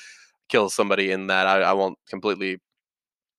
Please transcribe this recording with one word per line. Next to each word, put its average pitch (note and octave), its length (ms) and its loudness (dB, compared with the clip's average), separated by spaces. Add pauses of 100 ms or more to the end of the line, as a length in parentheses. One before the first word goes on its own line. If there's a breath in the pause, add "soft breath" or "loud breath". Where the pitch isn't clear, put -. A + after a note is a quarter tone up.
(480 loud breath)
kill G#2 220 2
somebody G2 420 0
in F#2+ 160 -6
that. F#2+ 180 2
I, F#2+ 160 4
I F#2 120 2
won't F#2+ 240 -2 (100)
completely F#2+ 520 -4 (800)